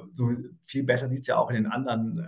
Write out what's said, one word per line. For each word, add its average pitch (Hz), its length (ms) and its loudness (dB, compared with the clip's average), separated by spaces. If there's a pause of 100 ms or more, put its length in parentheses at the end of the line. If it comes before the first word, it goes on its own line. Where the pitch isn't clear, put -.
(140)
so 120 160 2 (320)
viel 135 220 -2
besser 123 260 2
sieht's 135 180 -2
ja 110 100 2
auch - 120 2
in 123 60 0
den 107 100 4
anderen, 113 640 -2